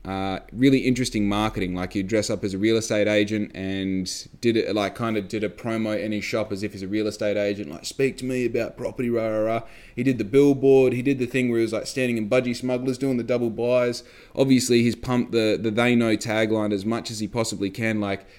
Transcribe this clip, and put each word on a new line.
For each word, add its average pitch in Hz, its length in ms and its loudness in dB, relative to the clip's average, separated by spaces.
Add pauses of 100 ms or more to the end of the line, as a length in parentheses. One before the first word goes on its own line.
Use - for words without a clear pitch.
uh, 95 340 -4 (140)
really 131 260 4
interesting 117 480 0
marketing, 101 480 -2
like 90 160 -4
he'd 98 160 -2
dress 104 220 0
up 107 160 -4
as 95 80 -4
a 95 40 -4
real 110 200 2
estate 110 280 0
agent 104 480 0
and 95 560 -4 (300)
did 117 160 2
it, 104 180 0
like, 101 220 -2
kind 113 220 -4
of 98 100 -4
did 104 160 -4
a 104 60 -2
promo 110 520 -4
in 107 120 -4
his 101 100 -4
shop 107 300 -4
as 98 100 -4
if 104 80 -6
he's 98 100 -12
a 98 60 -6
real 107 200 -2
estate 104 280 -2
agent, 104 340 -2
like, 80 140 -14
"Speak - 340 -2
to 127 80 -8
me 127 200 -2
about 117 320 -4
property, 117 320 -4
rah, 113 180 0
rah, 107 120 -2
rah." 113 220 0 (320)
He 123 80 -6
did 127 160 2
the 110 60 -2
billboard, 135 720 6
he 123 80 -2
did 135 180 0
the 123 60 -2
thing 123 240 0
where 117 100 2
he 113 40 4
was, 107 100 0
like, 107 140 -4
standing 123 280 -2
in 107 140 -2
Budgie 123 260 2
Smugglers 127 420 -2
doing 135 200 0
the 117 60 -2
double 120 260 0
buys. 120 540 0 (300)
Obviously, 123 480 4
he's 117 140 2
pumped 123 380 -2
the, 110 280 2
the 110 100 0
"They 120 220 2
Know" 113 220 4
tagline 107 560 0
as 98 140 -2
much 113 260 -4
as 107 80 -8
he 107 80 -4
possibly 98 420 -2
can, 110 300 -2
like, 98 260 -4 (140)